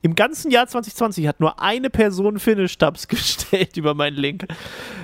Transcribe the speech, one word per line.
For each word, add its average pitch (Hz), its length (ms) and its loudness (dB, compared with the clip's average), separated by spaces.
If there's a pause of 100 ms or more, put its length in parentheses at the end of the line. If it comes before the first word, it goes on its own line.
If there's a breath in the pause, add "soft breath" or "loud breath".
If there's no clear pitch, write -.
Im 165 120 4
ganzen 269 360 2
Jahr 240 160 6
zwanzig 233 280 -6
zwanzig 185 320 0
hat 147 120 -2
nur 156 200 2
eine 247 300 0
Person 208 500 2
Finish-Tabs 190 680 0
<laughs> - 20 -20
gestellt - 680 -2
über 151 160 0
meinen 147 240 -2
Link. 143 280 -4 (580 loud breath)